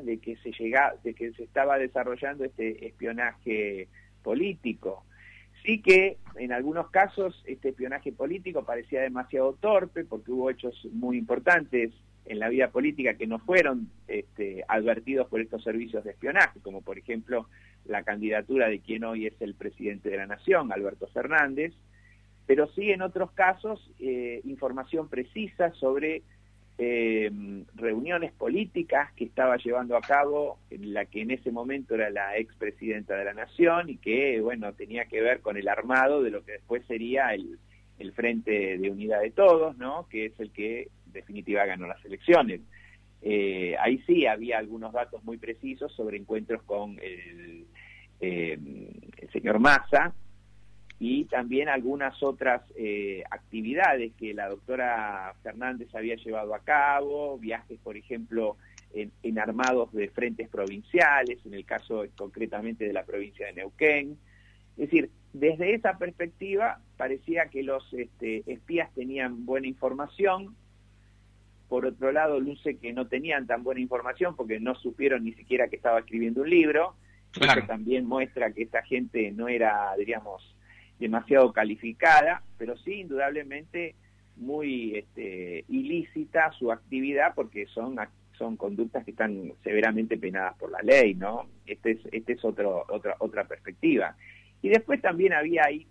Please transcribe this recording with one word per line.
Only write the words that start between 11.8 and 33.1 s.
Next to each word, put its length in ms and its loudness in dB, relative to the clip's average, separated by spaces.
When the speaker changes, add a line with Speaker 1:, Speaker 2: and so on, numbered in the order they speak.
Speaker 1:
en 120 -8
la 100 -2
vida 220 2
política 480 0
que 80 -4
no 120 -4
fueron, 520 2
este, 580 -6
advertidos 640 0
por 140 -2
estos 200 -8
servicios 420 -4
de 80 -8
espionaje, 500 0
como 180 -12
por 160 -12
ejemplo 540 -6
la 180 -4
candidatura 680 0
de 100 -4
quien 240 -6
hoy 220 -4
es 140 -8
el 140 -8
presidente 540 -8
de 80 -4
la 100 -6
Nación, 460 2
Alberto 360 -4
Fernández, 640 0
pero 260 6
sí 180 -2
en 120 2
otros 300 -2
casos, 640 2
eh, 460 -4
información 680 -4
precisa 640 -2
sobre, 480 0
eh, 520 2
reuniones 580 -2
políticas 800 0
que 120 -6
estaba 340 2
llevando 360 -2
a 60 6
cabo 580 2
en 240 -10
la 100 -2
que 160 -8
en 100 -4
ese 220 -4
momento 420 -4
era 140 0
la 300 -2
expresidenta 800 -6